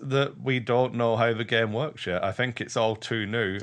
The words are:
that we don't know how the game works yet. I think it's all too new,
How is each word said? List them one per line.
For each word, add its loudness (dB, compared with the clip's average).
that 0
we 0
don't 2
know 2
how 4
the -4
game 2
works -4
yet. -2
I 0
think -4
it's -6
all 2
too -4
new, -2